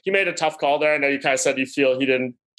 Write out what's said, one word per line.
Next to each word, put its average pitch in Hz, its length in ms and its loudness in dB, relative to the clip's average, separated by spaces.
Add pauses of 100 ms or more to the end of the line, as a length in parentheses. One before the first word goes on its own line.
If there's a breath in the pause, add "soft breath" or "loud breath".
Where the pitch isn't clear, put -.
he 190 80 -2
made 196 160 2
a 170 60 -4
tough 160 240 -2
call 143 220 2
there. 151 140 2
I 151 40 0
know 143 100 0
you 139 120 0
kinda 139 180 0
said 131 200 0
you 131 80 -2
feel 131 340 2
he 139 60 0
didn't 127 300 -2 (240)